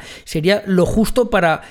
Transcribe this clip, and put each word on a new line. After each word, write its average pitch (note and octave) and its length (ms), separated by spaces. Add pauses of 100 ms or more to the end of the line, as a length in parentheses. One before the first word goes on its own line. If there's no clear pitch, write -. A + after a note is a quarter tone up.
(240)
sería F3+ 420
lo F3+ 200
justo A3 440
para, E3+ 420